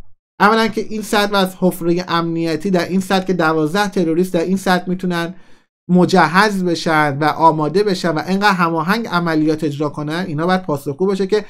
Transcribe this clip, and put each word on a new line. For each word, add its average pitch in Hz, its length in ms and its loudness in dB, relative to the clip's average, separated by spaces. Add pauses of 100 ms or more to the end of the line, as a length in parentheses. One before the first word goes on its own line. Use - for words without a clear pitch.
(400)
اولاً 220 280 4
که 214 140 -4
این 214 200 -6
سطح 202 340 0
از 185 240 0
حفره 175 480 0
امنیتی، 165 600 -2
در 175 160 2
این 185 140 -2
سطح 185 260 0
که 190 80 0
دوازده 160 560 0
تروریست 180 440 0
در 170 100 2
این 185 140 0
سطح 185 320 0
می‌تونن 175 440 -4 (560)
مجهز 180 760 4
بشن 156 540 0
و 151 60 -2
آماده 156 600 2
بشن 190 260 -2
و 156 180 -2
اینقدر 196 260 2
هماهنگ 175 540 0
عملیات 160 560 0
اجرا 151 260 -2
کنن، 156 380 -6
اینا 156 180 -4
باید 185 160 2
پاسخگو 147 440 -4
باشه 196 220 -2
که 208 220 0